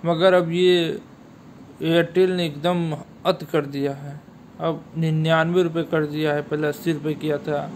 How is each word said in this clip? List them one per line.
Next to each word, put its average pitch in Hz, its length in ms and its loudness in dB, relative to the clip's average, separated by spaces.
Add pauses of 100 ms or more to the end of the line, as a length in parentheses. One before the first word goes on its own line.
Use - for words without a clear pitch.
मगर 170 280 4
अब 175 180 2
ये 180 480 2 (800)
Airtel 170 500 2
ने 180 140 -2
एकदम 160 500 -2 (300)
अति 175 200 -2
कर 151 220 0
दिया 139 260 -4
है। 143 260 -12 (420)
अब 160 220 -2 (140)
निन्यानवे 160 680 2
रुपये 165 200 0
कर 156 220 0
दिया 151 280 -2
है, 147 80 0
पहले 151 260 -2
अस्सी 147 260 -2
रुपये 147 220 -4
किया 147 240 -2
था। 147 200 -4 (160)